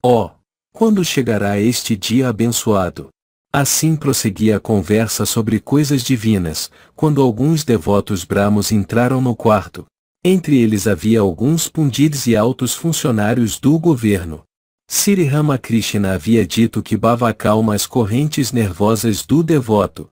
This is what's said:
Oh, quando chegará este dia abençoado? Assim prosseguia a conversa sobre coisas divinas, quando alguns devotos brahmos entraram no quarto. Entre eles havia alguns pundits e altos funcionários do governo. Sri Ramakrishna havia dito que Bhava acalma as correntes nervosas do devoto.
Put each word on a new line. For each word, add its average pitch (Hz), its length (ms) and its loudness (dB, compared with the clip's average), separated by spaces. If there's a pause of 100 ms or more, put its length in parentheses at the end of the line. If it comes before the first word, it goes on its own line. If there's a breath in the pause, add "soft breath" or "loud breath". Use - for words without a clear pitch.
Oh, 117 280 2 (420)
quando 214 320 2
chegará 101 560 0
este 117 340 0
dia 127 340 0
abençoado? 107 800 -2 (440)
Assim 151 440 0
prosseguia 110 640 0
a - 20 -2
conversa 107 640 -2
sobre 107 360 -2
coisas 139 420 0
divinas, 104 680 -2 (240 soft breath)
quando 151 280 2
alguns 135 420 2
devotos 101 580 0
brahmos 101 480 0
entraram 120 520 0
no 123 120 0
quarto. 101 520 0 (360)
Entre 175 360 2
eles 110 280 2
havia 107 340 2
alguns 107 460 0
pundits 147 600 0
e 117 100 4
altos 120 380 0
funcionários 117 840 -2
do 147 200 2
governo. 104 640 0 (480)
Sri 196 340 0
Ramakrishna 123 880 0
havia 107 340 2
dito 113 360 0
que 107 160 -4
Bhava 117 320 2
acalma 110 440 0
as 101 120 -4
correntes 123 680 -2
nervosas 107 720 0
do 151 180 2
devoto. 110 680 0